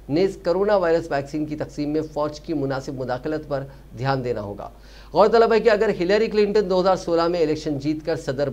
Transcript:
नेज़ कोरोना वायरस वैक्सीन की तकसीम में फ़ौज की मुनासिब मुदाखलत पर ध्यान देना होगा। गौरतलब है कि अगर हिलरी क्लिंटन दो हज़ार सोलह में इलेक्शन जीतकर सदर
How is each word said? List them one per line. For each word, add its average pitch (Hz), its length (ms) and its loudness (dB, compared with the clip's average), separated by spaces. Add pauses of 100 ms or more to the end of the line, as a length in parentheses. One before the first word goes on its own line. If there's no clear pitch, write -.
(100)
नेज़ 175 280 0
कोरोना 196 380 2
वायरस 165 360 2
वैक्सीन 143 340 -4
की 147 100 -8
तकसीम 147 340 -6
में 156 140 -2
फ़ौज 151 340 -4
की - 160 -8
मुनासिब 135 440 -4
मुदाखलत 135 520 -6
पर 139 160 -4 (300)
ध्यान 135 260 -2
देना 117 180 -4
होगा। 101 300 -10 (420)
गौरतलब 220 400 6
है 226 80 4
कि 233 80 2
अगर 214 220 4
हिलरी 196 380 2
क्लिंटन 208 400 2
दो 185 120 2
हज़ार 185 160 4
सोलह 170 320 0
में 175 120 0
इलेक्शन 151 380 0
जीतकर 156 400 -4
सदर 120 340 -4